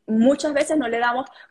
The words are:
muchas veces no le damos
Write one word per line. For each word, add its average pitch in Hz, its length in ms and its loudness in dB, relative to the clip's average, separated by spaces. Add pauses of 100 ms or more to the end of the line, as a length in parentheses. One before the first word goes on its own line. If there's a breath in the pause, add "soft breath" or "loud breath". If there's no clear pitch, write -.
muchas 277 460 2
veces 302 240 -2
no 254 120 -2
le 226 100 -4
damos 240 280 -2 (240 loud breath)